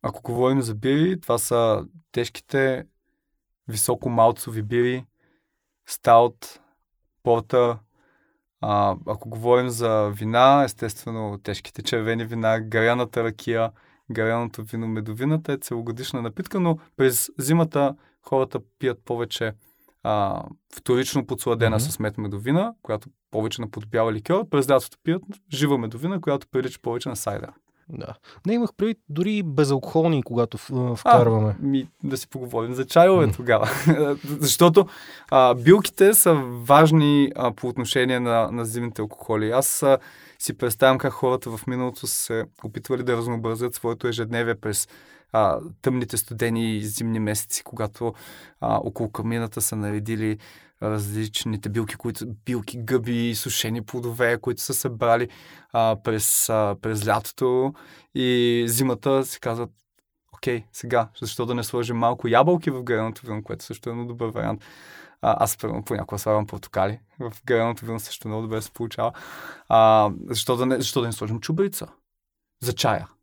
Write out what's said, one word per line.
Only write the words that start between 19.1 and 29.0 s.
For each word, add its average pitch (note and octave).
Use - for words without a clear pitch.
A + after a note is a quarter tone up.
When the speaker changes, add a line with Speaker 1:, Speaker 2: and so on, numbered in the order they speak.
Speaker 1:
а, G2+
вторично B2+
подсладена A#2
Speaker 2:
Мгм. G#2+
Speaker 1:
с D3
мед G#2+
медовина, A#2
която A2
повече A2
наподобява A2
ликьор. E3+
През C#3
лятото -
пият E3+
жива C#3+
медовина, B2
която C#3
прилича B2+
повече B2
на A#2
сайдър. -
Speaker 2:
Да. -
Не, G3+
имах A#3
предвид G#3+